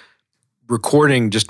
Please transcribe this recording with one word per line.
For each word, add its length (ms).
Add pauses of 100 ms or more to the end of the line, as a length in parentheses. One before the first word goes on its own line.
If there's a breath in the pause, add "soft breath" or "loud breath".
(680 loud breath)
recording 640
just 200